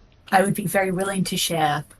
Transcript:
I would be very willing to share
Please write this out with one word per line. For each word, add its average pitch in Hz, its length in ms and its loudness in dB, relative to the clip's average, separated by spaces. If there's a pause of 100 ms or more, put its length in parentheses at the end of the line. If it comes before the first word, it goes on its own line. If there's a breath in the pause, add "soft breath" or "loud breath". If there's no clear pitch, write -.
(320)
I 190 120 6
would 202 100 2
be 208 140 -4
very 190 240 0
willing 190 340 -2
to - 120 -6
share 151 460 0 (160)